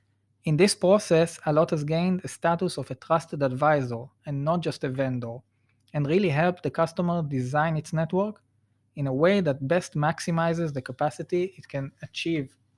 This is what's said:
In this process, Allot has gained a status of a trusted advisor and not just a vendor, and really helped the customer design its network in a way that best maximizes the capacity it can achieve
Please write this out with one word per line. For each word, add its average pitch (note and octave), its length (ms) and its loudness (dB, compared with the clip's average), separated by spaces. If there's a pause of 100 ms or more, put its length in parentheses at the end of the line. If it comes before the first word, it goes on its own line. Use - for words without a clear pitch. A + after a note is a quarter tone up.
(500)
In D3+ 60 4
this G3 200 4
process, F3 680 4
Allot D#3 260 4
has D3+ 120 0
gained F3 400 0
a - 60 -10
status E3+ 480 -2
of C3+ 120 -8
a C3 60 -6
trusted D#3+ 480 -2
advisor C3 640 0 (200)
and C#3+ 200 -4
not E3+ 160 0
just D#3 240 -4
a C#3 40 -2
vendor, B2+ 500 -4 (540)
and D3 140 0
really F3+ 220 2
helped E3+ 340 2
the C#3+ 80 -2
customer E3+ 500 0
design D3 540 0
its D#3 160 -6
network F#3 440 -2 (600)
in C#3+ 120 -4
a C3 60 -2 (100)
way G3 180 4
that C3+ 260 -2
best F3 280 -2
maximizes E3 800 -2
the C3+ 80 -6
capacity F3 760 -4
it - 100 -20
can C3+ 240 -8 (100)
achieve D3+ 540 -6 (220)